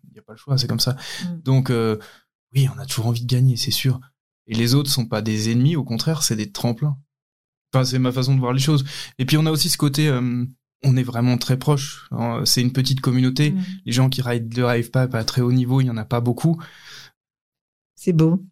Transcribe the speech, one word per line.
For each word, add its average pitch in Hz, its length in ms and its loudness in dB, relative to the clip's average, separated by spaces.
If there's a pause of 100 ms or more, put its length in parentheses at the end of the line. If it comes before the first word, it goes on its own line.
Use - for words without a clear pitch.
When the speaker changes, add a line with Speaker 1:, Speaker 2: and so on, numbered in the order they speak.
(120)
Speaker 1:
Il - 40 -20
y - 40 -20
a - 20 -20
pas 110 120 -20
le 110 40 -20
choix, 135 200 -2
c'est 120 100 -2
comme 120 120 -2
ça. 123 160 0 (280)
Speaker 2:
Mm. 170 200 -8
Speaker 1:
Donc, 131 280 2
euh, 113 260 0 (580)
oui, 135 200 4
on 135 40 -14
a 135 60 -12
toujours 113 220 -4
envie 117 140 -2
de 123 60 -6
gagner, 127 280 2
c'est - 160 -4
sûr. - 280 0 (460)
Et 110 100 -6
les 120 200 2
autres 143 160 0
sont 123 140 -2
pas 110 160 -4
des 107 300 -2
ennemis, 131 260 2
au 127 80 -2
contraire, 147 360 -4
c'est - 140 0
des 104 160 -6
tremplins. 135 460 -4 (760)
Enfin, 127 120 2
c'est 123 120 -2
ma 127 140 0
façon 131 240 0
de 131 60 2
voir 123 100 0
les 131 80 0
choses. 139 240 2 (340)
Et 131 80 -2
puis 151 120 2
on 156 80 2
a 160 60 2
aussi 156 180 2
ce - 80 0
côté, 147 320 2
euh, 123 340 0 (400)
on 131 140 4
est 127 60 2
vraiment 120 340 2
très 131 200 0
proches, 139 540 -2
hein, 117 320 -4
c'est - 160 2
une 123 140 0
petite 131 260 0
communauté. 127 520 2
Speaker 2:
Mm. 190 120 -2 (220)
Speaker 1:
Les 120 80 -6
gens 131 160 4
qui 135 120 -2
rident 120 280 -2 (120)
le 120 180 2
hive 120 120 -6
pipe 127 240 0
à 113 80 -2
très - 180 -2
haut 123 120 2
niveau, 127 260 2
il 131 60 2
y 127 40 -2
en 117 60 -4
a 107 80 -6
pas 120 160 -2
beaucoup. 139 420 0 (1300)
Speaker 2:
C'est - 180 -2
beau. 160 380 4